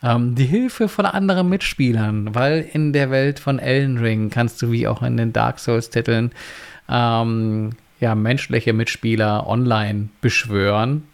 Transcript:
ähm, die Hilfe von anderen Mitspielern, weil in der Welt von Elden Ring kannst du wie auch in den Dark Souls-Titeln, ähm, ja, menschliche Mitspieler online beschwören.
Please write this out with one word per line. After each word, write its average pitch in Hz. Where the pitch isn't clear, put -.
ähm, 120
die 131
Hilfe 226
von 202
anderen 190
Mitspielern, 110
weil 147
in 151
der 139
Welt 139
von 139
Elden 131
Ring 110
kannst 120
du 120
wie 117
auch 113
in 123
den 117
Dark 113
Souls-Titeln, 117
ähm, 113
ja, 113
menschliche 117
Mitspieler 110
online 107
beschwören. 110